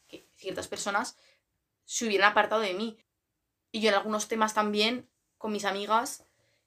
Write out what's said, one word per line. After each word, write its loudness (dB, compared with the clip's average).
que -20
ciertas -10
personas -4
se -4
hubieran 6
apartado 2
de -2
mí. -6
Y -6
yo 4
en 4
algunos -2
temas 0
también, 0
con -8
mis -4
amigas, -2